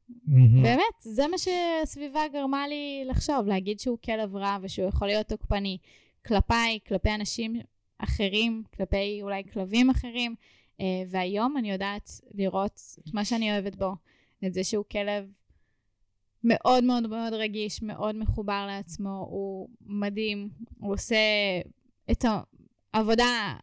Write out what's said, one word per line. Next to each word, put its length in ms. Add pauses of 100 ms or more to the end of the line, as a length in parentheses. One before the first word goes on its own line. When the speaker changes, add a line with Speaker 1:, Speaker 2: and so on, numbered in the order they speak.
(280)
Speaker 1:
מהמם. 360
Speaker 2:
באמת, 360
זה 280
מה 100
שהסביבה 840 (120)
גרמה 340
לי 380
לחשוב, 420
להגיד 320
שהוא 260
כלב 300
רע 260
ושהוא 260
יכול 200
להיות 200
תוקפני 500 (480)
כלפיי, 640
כלפי 280
אנשים 400 (420)
אחרים, 680 (140)
כלפי 440
אולי 220 (100)
כלבים 360
אחרים, 460 (460)
אה, 260
והיום 500
אני 140
יודעת 380 (240)
לראות 480 (180)
את 140
מה 120
שאני 260
אוהבת 240
בו, 200 (500)
את 80
זה 100
שהוא 280
כלב 400 (1120)
מאוד 400
מאוד 240
מאוד 260
רגיש, 480
מאוד 340
מחובר 520
לעצמו, 640
הוא 400 (120)
מדהים, 680 (280)
הוא 160
עושה 220 (960)
את 140 (680)
העבודה 680